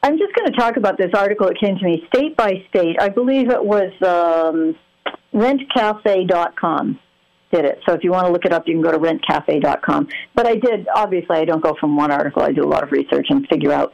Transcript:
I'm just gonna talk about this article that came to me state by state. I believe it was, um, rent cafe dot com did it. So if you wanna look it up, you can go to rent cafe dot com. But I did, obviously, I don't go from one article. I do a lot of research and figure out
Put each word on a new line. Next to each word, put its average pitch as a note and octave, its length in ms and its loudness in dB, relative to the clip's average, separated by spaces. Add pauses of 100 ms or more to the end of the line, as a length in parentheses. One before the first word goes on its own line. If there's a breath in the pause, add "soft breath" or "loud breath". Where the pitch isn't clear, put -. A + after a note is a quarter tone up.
I'm D4 140 2
just G4+ 180 0
gonna G#4 220 0
talk A#3 220 2
about G3 180 0
this F3+ 180 0
article G3+ 340 2
that F3 120 -2
came G3 180 0
to F#3+ 60 -4
me E3 240 0
state D4 260 -4
by G3 360 -4
state. E3+ 280 0
I G3+ 120 0
believe B3 400 0
it - 120 -2
was, G3+ 300 -2 (100)
um, E3 720 0 (600)
rent B3+ 260 2 (140)
cafe G#3 500 0
dot F3 320 0
com D3+ 420 -2 (540)
did D#3 140 2
it. - 200 -2
So F3+ 80 2
if - 80 -6
you F3 80 2
wanna F3+ 200 2
look F3 160 0
it F3 60 2
up, E3 140 -2
you E3 80 -2
can D#3+ 80 2
go E3 100 2
to D#3+ 60 2
rent E3 280 0
cafe D3+ 340 0
dot C#3+ 220 0
com. D3 260 0 (260 loud breath)
But A#3 120 2
I A#3 80 2
did, A3 400 0
obviously, F#3 420 0
I D#3+ 80 2
don't D#3+ 180 0
go D#3 160 2
from D3 180 0
one D3 140 2
article. C#3+ 320 0
I D3 100 2
do C#3+ 120 0
a D3 60 0
lot D3+ 120 2
of C#3+ 100 -4
research C#3 360 0
and C#3 200 2
figure D3 240 2
out C#3+ 220 0